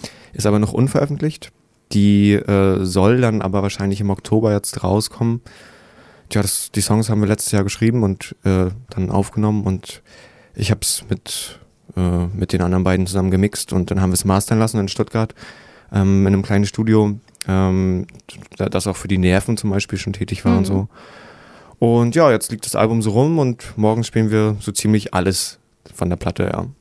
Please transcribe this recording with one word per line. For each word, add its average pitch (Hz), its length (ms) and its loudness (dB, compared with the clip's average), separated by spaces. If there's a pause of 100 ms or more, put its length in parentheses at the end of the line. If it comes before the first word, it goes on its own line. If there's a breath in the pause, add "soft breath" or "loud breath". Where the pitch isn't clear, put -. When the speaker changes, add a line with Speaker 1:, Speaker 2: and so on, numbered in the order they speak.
(320 loud breath)
Speaker 1:
ist 101 120 -6
aber 104 140 4
noch 104 140 0
unveröffentlicht. 143 800 -2 (400)
Die, 101 400 4
äh, 98 520 2
soll 95 360 4
dann 110 220 0
aber 95 200 -2
wahrscheinlich 98 380 -4
im 101 100 0
Oktober 107 420 0
jetzt - 300 -4
rauskommen. 113 580 -2 (880 loud breath)
Tja, 107 140 0
das, - 300 -4
die 107 80 -2
Songs 107 300 0
haben 107 100 0
wir 101 80 2
letztes - 240 -2
Jahr 101 100 2
geschrieben 113 400 0
und, 95 400 -4
äh, 92 280 2 (200)
dann 92 200 -4
aufgenommen 107 520 0
und - 400 -6 (540 loud breath)
ich 101 160 -2
hab's - 360 -4
mit, - 520 -8 (360)
äh, 87 380 0
mit - 180 -4
den 90 100 0
anderen 92 200 2
beiden 92 240 2
zusammen 95 240 0
gemixt 95 420 0
und 90 200 -2
dann 95 80 0
haben 92 100 2
wir's 90 140 -2
mastern 98 340 2
lassen 110 220 0
in 98 80 -2
Stuttgart, 110 440 -4 (600 loud breath)
ähm, 98 340 4
in 98 60 4
einem 98 100 2
kleinen 101 240 2
Studio, 107 520 2 (300)
ähm, 95 580 0 (500)
da-, 92 120 -4
das 92 180 -4
auch 92 100 -4
für - 120 -12
die 95 100 0
Nerven 92 380 2
zum 107 140 -4
Beispiel 98 280 -4
schon 101 140 -8
tätig 95 320 -8
war 92 120 4
und 95 60 2
Speaker 2:
Mhm. - 40 0
Speaker 1:
so. 98 220 -2 (920 loud breath)
Und 117 360 2
ja, 156 160 6
jetzt 110 220 0
liegt 107 120 -10
das - 120 -6
Album 110 260 2
so 107 80 0
rum 143 280 2
und 127 380 -2
morgen 110 280 2
spielen 110 260 0
wir 107 300 2
so 104 120 -6
ziemlich 107 400 0
alles 92 460 -2 (340)
von 87 160 -4
der 87 80 0
Platte, - 280 -4
ja. - 220 -4 (140)